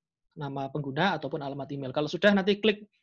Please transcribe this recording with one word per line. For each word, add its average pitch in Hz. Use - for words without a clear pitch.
nama 139
pengguna 151
ataupun 143
alamat 139
email. 135
Kalau 151
sudah 185
nanti 202
klik 208